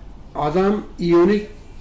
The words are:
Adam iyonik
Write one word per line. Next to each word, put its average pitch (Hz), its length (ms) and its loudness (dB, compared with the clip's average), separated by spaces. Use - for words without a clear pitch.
Adam 190 480 0
iyonik 180 480 4